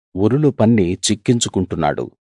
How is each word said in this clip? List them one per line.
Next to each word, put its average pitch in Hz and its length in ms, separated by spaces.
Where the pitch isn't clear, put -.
ఉరులు 120 340
పన్ని 110 260
చిక్కించుకుంటున్నాడు. 90 1000